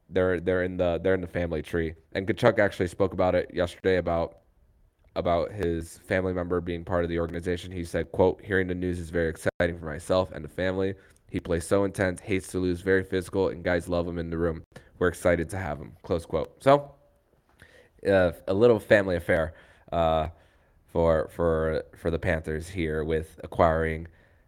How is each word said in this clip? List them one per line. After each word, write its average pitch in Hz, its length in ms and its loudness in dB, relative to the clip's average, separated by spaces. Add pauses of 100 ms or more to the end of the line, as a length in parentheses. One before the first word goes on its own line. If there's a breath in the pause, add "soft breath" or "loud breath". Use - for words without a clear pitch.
(100)
they're, 92 300 2
they're 92 220 0
in 92 140 -4
the, 87 260 0
they're 95 120 2
in 92 60 0
the 90 60 -8
family 82 360 -4
tree. 82 320 -4 (180)
And 95 140 -4
Tkachuk 107 320 2
actually 98 300 2
spoke 95 240 -2
about 90 220 2
it - 200 0
yesterday 87 420 0
about 85 420 -2 (800)
about 85 340 0
his 85 460 -4
family 92 340 -2
member 87 300 -2
being 85 220 -6
part 87 200 0
of 85 60 -4
the 82 80 -2
organization. 87 540 -4
He 90 120 -6
said, 85 280 -6
quote, 92 280 2
"Hearing 95 280 0
the 90 60 -2
news 90 240 -2
is 82 120 -10
very 85 180 0
exciting 85 500 -2
for 82 60 -14
myself 87 480 -2
and 78 100 -12
the 73 60 -10
family. 95 460 -2 (340 soft breath)
He 92 120 -4
plays 85 260 -2
so 101 180 2
intense, 92 360 -2
hates 95 320 -4
to 92 60 -2
lose, 90 220 0
very 95 220 2
physical, 92 460 -2
and 85 140 -6
guys 87 260 0
love 87 180 -2
him 85 120 -6
in 85 120 -6
the 82 80 -4
room. 82 240 -2 (360 loud breath)
We're 90 100 4
excited 85 420 2
to 98 80 -6
have 78 200 -6
him," 60 240 -16
close 85 220 -2
quote. - 380 -6
So, 143 320 4 (1120 soft breath)
uh, 92 240 6 (140)
a 98 80 0
little 110 240 6
family 98 380 4
affair, 82 380 0 (380 soft breath)
uh, 80 360 2 (580 soft breath)
for, 82 480 2
for, 80 480 0 (140)
for - 140 -2
the 82 80 -2
Panthers 80 500 -2
here 78 360 -2
with 78 380 -2
acquiring 80 640 2 (420 soft breath)